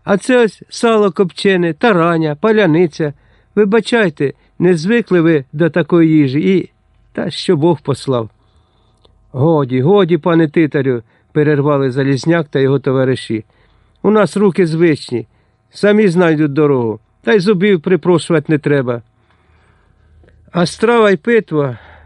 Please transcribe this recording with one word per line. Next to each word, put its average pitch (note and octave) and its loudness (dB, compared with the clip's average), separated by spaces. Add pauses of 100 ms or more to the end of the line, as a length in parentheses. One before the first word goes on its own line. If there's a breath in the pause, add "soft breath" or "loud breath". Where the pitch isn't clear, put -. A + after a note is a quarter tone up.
а G3+ 0
це B3 2
ось - -6
сало G#3+ 0
копчене, F3+ -2
тараня, E3 0
паляниця. F3 0 (420)
Вибачайте, G3+ 0 (260)
не F3 2
звикли F3+ 0
ви D#3 2
до D#3 -2
такої E3 0
їжі D#3 2
і, - -6 (420)
та G3 -6
що - -2
Бог D3+ 0
послав". A#2+ -4 (1040)
"Годі, C#3 0
годі, F3 2
пане E3 0
Титарю", C3+ -2 (300)
перервали C#3+ 0
Залізняк C#3 -2
та - -6
його C3+ 0
товариші. B2+ -4 (580)
"У G3 2
нас G#3+ 0
руки F#3+ 0
звичні, D#3 -2 (440)
самі G#3 2
знайдуть D#3+ 0
дорогу, C3 0 (220)
та A#3 -2
й G#3+ 2
зубів F#3+ 0
припрошувати E3+ 0
не D3+ 0
треба. B2+ -4 (1500)
А F3 0
страва A3 2
й F#3+ 2
питва D3+ -2 (280 loud breath)